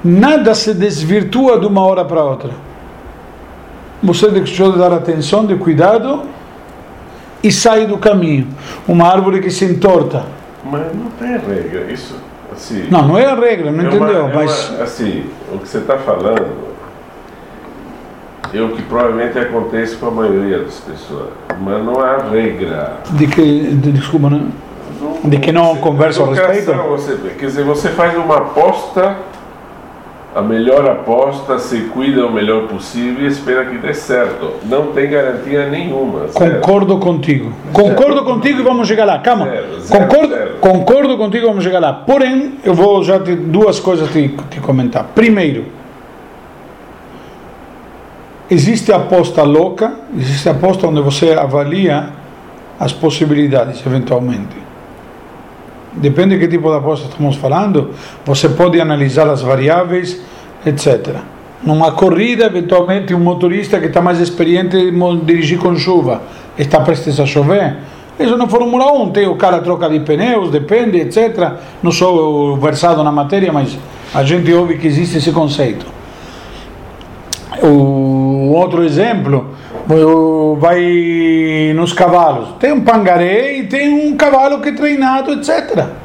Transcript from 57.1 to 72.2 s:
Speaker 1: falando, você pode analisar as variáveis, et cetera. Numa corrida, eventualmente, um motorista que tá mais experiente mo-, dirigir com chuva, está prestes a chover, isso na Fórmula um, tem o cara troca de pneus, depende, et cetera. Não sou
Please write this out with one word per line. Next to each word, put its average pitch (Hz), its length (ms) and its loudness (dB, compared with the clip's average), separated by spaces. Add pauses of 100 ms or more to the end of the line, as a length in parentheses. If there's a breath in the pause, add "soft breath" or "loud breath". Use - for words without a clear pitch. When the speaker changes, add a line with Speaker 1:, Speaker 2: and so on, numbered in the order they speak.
Speaker 1:
falando, 165 540 0 (360 loud breath)
você 139 240 0
pode 170 300 4
analisar 147 500 2
as 135 120 0
variáveis, 170 800 0 (440 loud breath)
et 143 140 0
cetera. 113 420 0 (420)
Numa 156 280 2
corrida, 208 540 2
eventualmente, 180 680 0
um 175 60 2
motorista 180 600 0
que 160 100 -2
tá 175 120 2
mais 175 180 2
experiente 175 720 2
mo-, 175 260 2
dirigir 165 420 0
com 175 160 2
chuva, 151 460 0 (360 loud breath)
está 151 220 2
prestes 143 400 0
a 139 60 2
chover, 151 500 2 (440 loud breath)
isso 247 180 2
na 240 100 0
Fórmula 240 460 2
um, 233 180 0
tem 202 160 2
o 180 80 -2
cara 180 240 2
troca 170 300 -2
de 156 120 0
pneus, 175 500 0
depende, 180 480 0
et 147 120 -4
cetera. 214 480 0 (220 loud breath)
Não 170 100 2
sou 151 640 2